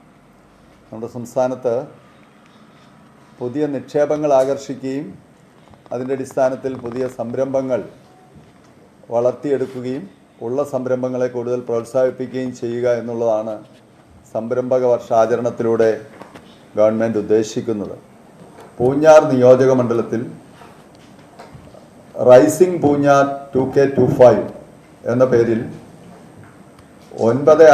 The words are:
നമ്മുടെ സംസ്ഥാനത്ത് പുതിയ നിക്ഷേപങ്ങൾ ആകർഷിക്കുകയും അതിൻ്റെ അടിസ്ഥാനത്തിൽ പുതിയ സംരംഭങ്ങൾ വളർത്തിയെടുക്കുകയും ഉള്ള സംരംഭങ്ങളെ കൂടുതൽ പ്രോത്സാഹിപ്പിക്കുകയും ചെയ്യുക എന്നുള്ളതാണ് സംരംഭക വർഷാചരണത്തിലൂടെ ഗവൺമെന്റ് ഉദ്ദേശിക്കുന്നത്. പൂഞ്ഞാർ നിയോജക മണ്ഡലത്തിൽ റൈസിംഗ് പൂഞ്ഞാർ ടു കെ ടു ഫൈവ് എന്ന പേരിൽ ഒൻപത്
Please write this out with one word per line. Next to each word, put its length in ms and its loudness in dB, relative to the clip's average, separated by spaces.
നമ്മുടെ 260 -14
സംസ്ഥാനത്ത് 600 -4
പുതിയ 240 -6
നിക്ഷേപങ്ങൾ 540 -2
ആകർഷിക്കുകയും 680 -8
അതിൻ്റെ 260 -8
അടിസ്ഥാനത്തിൽ 520 -4
പുതിയ 200 -6
സംരംഭങ്ങൾ 640 -4
വളർത്തിയെടുക്കുകയും 880 -4
ഉള്ള 120 -6
സംരംഭങ്ങളെ 640 -4
കൂടുതൽ 360 -6
പ്രോത്സാഹിപ്പിക്കുകയും 920 -4
ചെയ്യുക 280 -6
എന്നുള്ളതാണ് 540 -4
സംരംഭക 500 -2
വർഷാചരണത്തിലൂടെ 960 0
ഗവൺമെന്റ് 460 0
ഉദ്ദേശിക്കുന്നത്. 720 -4
പൂഞ്ഞാർ 440 4
നിയോജക 460 6
മണ്ഡലത്തിൽ 440 -2
റൈസിംഗ് 540 6
പൂഞ്ഞാർ 400 2
ടു 80 0
കെ 100 2
ടു 100 4
ഫൈവ് 260 6
എന്ന 180 2
പേരിൽ 280 2
ഒൻപത് 460 4